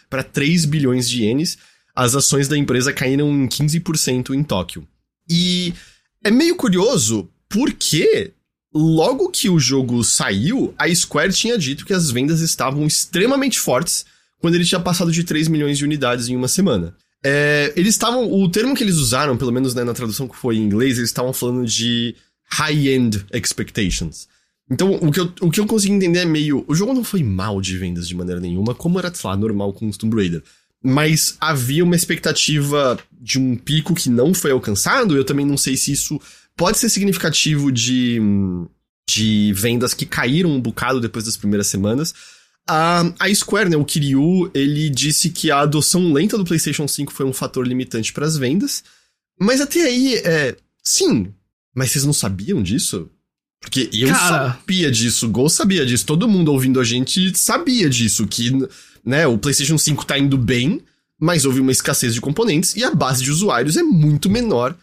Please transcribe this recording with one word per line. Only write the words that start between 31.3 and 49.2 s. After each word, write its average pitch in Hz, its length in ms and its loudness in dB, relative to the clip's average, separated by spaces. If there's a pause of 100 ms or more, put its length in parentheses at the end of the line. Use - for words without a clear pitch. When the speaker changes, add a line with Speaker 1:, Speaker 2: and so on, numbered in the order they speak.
Speaker 1:
havia 147 460 0
uma 175 120 4
expectativa 147 1040 0 (140)
de 123 260 -4
um 131 180 0
pico 151 380 -2
que - 140 -2
não 123 240 4
foi 165 200 0
alcançado, 165 640 2
eu 135 80 2
também 143 200 0
não 143 140 0
sei 131 180 0
se - 160 -2
isso - 260 -4 (380)
pode 190 220 0
ser 233 100 0
significativo 165 840 0
de, 123 480 0 (880)
de 107 460 2
vendas 117 400 0
que - 120 -6
caíram 156 440 0
um 139 100 0
bocado 120 400 -2
depois 113 240 -4
das 110 120 -6
primeiras 101 300 -2
semanas. 113 480 -2 (540)
A, 170 500 2
a 196 160 0
Square, 202 340 0
né, 165 80 2
o 147 80 2
Kiryu, 147 720 2
ele 147 340 0
disse 147 400 0
que 160 220 -2
a 143 100 4
adoção 151 520 2
lenta 196 260 2
do 196 60 0
PlayStation 156 440 -2
cinco 139 240 -6
foi 135 140 -4
um 131 60 -2
fator 131 340 -4
limitante 123 460 -4
pras 156 260 -2
vendas. 151 440 -2 (560)